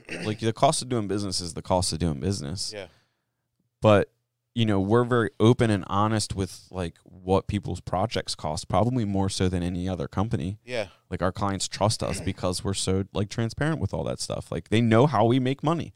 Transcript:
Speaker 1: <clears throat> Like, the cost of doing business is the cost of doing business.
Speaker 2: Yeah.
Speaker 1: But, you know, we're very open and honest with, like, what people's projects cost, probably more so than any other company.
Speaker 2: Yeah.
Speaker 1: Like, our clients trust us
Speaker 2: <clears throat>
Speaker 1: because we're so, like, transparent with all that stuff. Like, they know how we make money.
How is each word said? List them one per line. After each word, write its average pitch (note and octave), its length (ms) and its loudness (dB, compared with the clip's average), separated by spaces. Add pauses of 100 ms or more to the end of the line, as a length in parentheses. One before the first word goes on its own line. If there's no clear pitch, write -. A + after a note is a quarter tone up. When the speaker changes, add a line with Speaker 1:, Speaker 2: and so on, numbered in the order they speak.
Speaker 1:
<clears throat> E2+ 160 -10
Like, G#2+ 160 -4
the A2 120 0
cost D3 300 2
of B2+ 80 -10
doing A2 180 -2
business F#2+ 320 -4
is E2+ 140 -8
the D#2+ 80 -10
cost F#2 300 0
of E2 60 -2
doing D#2 220 -2
business. F#2 540 -6
Speaker 2:
Yeah. G2 120 -12 (960)
Speaker 1:
But, G#2 300 6 (440)
you A2+ 120 2
know, G2+ 140 2
we're A2 240 4
very A#2 260 2 (100)
open A2+ 300 6
and G2 160 0
honest G#2+ 480 0
with, F#2+ 360 -6
like, F2+ 340 -6
what F#2 420 0
people's F#2+ 340 -4
projects - 540 -2
cost, - 340 -6
probably A#2 360 2
more G2 240 0
so F#2+ 200 0
than F2+ 140 -2
any F2+ 260 -4
other E2 200 -4
company. G2 560 -4
Speaker 2:
Yeah. A#2 240 -4 (220)
Speaker 1:
Like, F2+ 120 -6
our F#2 100 2
clients G2 360 -4
trust - 340 0
us - 180 -4
Speaker 2:
<clears throat> - 40 -10
Speaker 1:
because F#2 380 -4
we're G2 120 -2
so, F#2+ 380 -2
like, G2+ 180 -2
transparent C#3 500 -4
with - 140 -4
all D#2 100 -4
that B1 160 -6
stuff. - 320 -8
Like, - 160 -6
they A2 120 4
know A#2 260 6
how A2 180 4
we A#2+ 140 4
make C3 240 -2
money. D#3 340 -2